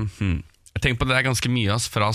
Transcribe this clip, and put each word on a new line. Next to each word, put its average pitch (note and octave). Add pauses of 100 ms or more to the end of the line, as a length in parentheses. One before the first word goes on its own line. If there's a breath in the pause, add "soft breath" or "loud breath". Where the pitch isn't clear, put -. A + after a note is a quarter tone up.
(200)
hmm. F#2+ (400)
Jeg -
tenker B2
på C3+
det B2+
er C3
ganske B2
mye, A2
ass. A#2
Fra G#2